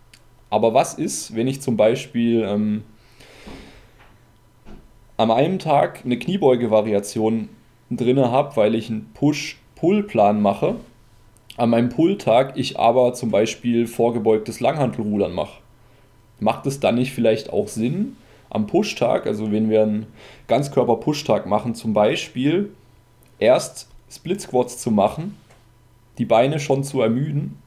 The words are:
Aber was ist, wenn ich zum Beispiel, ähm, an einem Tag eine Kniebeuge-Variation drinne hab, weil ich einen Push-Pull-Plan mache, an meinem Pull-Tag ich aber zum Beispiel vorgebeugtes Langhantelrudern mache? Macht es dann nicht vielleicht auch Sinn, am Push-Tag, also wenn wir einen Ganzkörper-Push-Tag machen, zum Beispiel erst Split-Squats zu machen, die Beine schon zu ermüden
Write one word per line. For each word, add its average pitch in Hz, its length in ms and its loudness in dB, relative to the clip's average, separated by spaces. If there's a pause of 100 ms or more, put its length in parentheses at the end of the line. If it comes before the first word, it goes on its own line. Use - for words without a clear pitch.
(500)
Aber 110 240 2
was 143 200 2
ist, - 400 -8
wenn 113 140 0
ich 135 140 -4
zum 120 140 -2
Beispiel, 117 720 2
ähm, 107 380 -2 (2250)
an 113 140 0
einem 156 280 2
Tag 151 460 0
eine 123 140 -2
Kniebeuge-Variation 110 1300 0 (420)
drinne 127 400 2
hab, 147 260 -2
weil 110 180 2
ich 113 160 -4
einen 107 240 -8
Push-Pull-Plan 147 1300 0
mache, 104 360 0 (800)
an 117 140 0
meinem 120 200 2
Pull-Tag 139 680 2
ich - 220 -6
aber 120 340 4
zum 120 180 -6
Beispiel 113 560 0
vorgebeugtes 113 760 0
Langhantelrudern 110 720 0
mache? 80 280 -8 (800)
Macht 113 260 -2
es 139 140 -4
dann 101 160 2
nicht 123 160 -2
vielleicht 113 400 0
auch 104 160 -2
Sinn, 160 480 -4 (340)
am 214 160 -2
Push-Tag, 123 600 0
also 107 260 -4
wenn 110 180 0
wir 107 120 4
einen 107 240 -2 (420)
Ganzkörper-Push-Tag 120 960 0
machen, 107 280 -2
zum 113 200 -6
Beispiel 143 760 0 (680)
erst 127 500 2 (220)
Split-Squats 127 680 -4
zu - 120 -4
machen, 110 460 0 (840)
die 120 80 -2
Beine 123 320 2
schon 139 260 -2
zu 135 160 -4
ermüden 143 680 -2